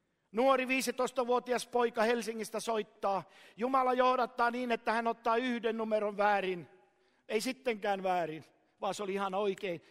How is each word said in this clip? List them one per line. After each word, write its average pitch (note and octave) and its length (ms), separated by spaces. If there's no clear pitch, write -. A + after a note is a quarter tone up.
Nuori B3+ 360
viisitoistavuotias B3 1000
poika A#3+ 360
Helsingistä A3 580
soittaa. G#3 600
Jumala B3+ 360
johdattaa B3+ 580
niin, A#3+ 220
että A3+ 200
hän A#3 140
ottaa A#3 300
yhden A#3 400
numeron G#3+ 400
väärin. F#3+ 520
Ei A3+ 120
sittenkään G#3+ 640
väärin, E3 420
vaan G3 140
se G#3 80
oli F#3+ 100
ihan G3 220
oikein. G3 560